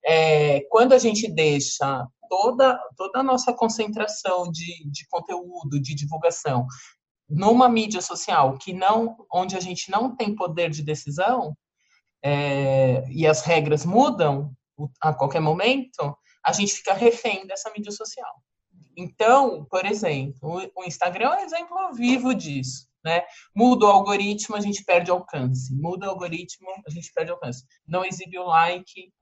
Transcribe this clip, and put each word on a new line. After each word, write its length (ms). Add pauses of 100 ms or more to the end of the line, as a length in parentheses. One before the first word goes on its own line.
é, 640
quando 240
a 60
gente 320
deixa 760 (220)
toda, 500 (160)
toda 240
a 40
nossa 300
concentração 1000
de, 380
de 200
conteúdo, 720
de 140
divulgação, 720 (640)
numa 400
mídia 340
social 560
que 160
não, 420 (160)
onde 240
a 40
gente 300
não 260
tem 200
poder 340
de 140
decisão, 720 (680)
é, 840
e 160
as 160
regras 420
mudam 680 (260)
o, 100 (140)
a 100
qualquer 280
momento, 760 (300)
a 60
gente 220
fica 200
refém 540
dessa 280
mídia 160
social. 400 (680)
Então, 720
por 160
exemplo, 560
o, 400
o 40
Instagram 440
é 80
um 80
exemplo 480
vivo 400
disso, 540 (160)
né? 200 (320)
Muda 300
o 40
algoritmo, 680
a 60
gente 220
perde 280
alcance. 640
Muda 340
o 20
algoritmo, 580 (180)
a 40
gente 240
perde 180
alcance. 320 (240)
Não 160
exibe 340
o 80
like 680 (100)